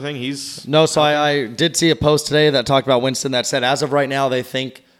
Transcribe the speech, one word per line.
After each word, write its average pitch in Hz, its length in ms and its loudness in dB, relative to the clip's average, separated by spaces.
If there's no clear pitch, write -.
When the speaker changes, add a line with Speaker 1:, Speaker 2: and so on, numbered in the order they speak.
Speaker 1:
thing. 147 120 -8
He's 135 500 -10
Speaker 2:
no, 156 180 4
so 156 160 0
I, 147 280 2
I 143 180 -2
did 147 300 -2
see 165 120 4
a 156 60 4
post 151 320 0
today 151 220 4
that 135 160 0
talked 135 220 2
about 127 140 4
Winston 131 320 -2
that 120 120 0
said, 135 180 -2
as 131 180 0
of 143 120 -2
right 143 160 0
now, 135 200 0
they 127 140 -2
think 131 400 -8